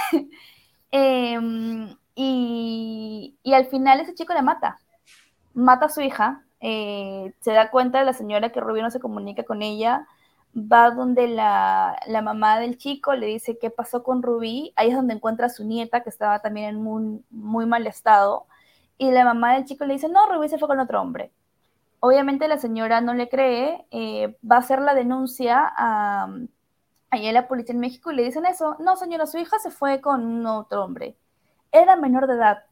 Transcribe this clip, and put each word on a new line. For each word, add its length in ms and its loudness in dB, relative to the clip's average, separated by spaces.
em, 1040 -2
y, 1300 -4
y 120 2
al 120 4
final 340 2
ese 140 -10
chico 200 -6
la 80 0
mata. 360 -2
Mata 320 4
a 20 -2
su 140 -6
hija, 420 -2
eh, 800 -8
se 120 -2
da 180 4
cuenta 300 2
de 40 2
la 80 2
señora 380 -4
que 100 -6
Rubí 220 -4
no 80 -4
se 100 -8
comunica 440 -8
con 180 -8
ella, 440 -2
va 340 6
donde 380 0
la, 800 2
la 160 -2
mamá 360 2
del 200 -4
chico 360 -4
le 120 -4
dice, 320 -6
"¿Qué 120 -6
pasó 320 -6
con 200 -2
Rubí?". 540 -4
Ahí 140 2
es 60 0
donde 180 0
encuentra 320 -2
a 40 -6
su 140 -12
nieta, 380 -4
que 80 -14
estaba 300 -2
también 300 -6
en 120 -8
muy, 480 -6
muy 360 -4
mal 200 0
estado, 600 2
y 120 2
la 140 6
mamá 300 2
del 120 0
chico 180 -10
le 100 -2
dice, 140 -4
"No, 240 6
Rubí 160 -2
se 100 -4
fue 100 0
con 120 2
otro 220 -2
hombre". 300 -10
Obviamente 480 4
la 100 0
señora 420 0
no 140 -2
le 140 -4
cree, 640 0
eh, 460 -6
va 60 8
a 40 6
hacer 220 0
la 120 4
denuncia 840 0
a, 520 -2
allá 200 -2
a 20 0
la 160 4
policía 260 -6
en 60 -2
México 320 -6
y 40 -6
le 80 2
dicen 220 -4
eso, 340 -2
"No, 160 2
señora, 300 -6
su 120 -8
hija 200 -2
se 120 -8
fue 300 -2
con 460 -2
otro 380 -4
hombre". 320 -12
Era 240 8
menor 320 0
de 60 0
edad. 380 2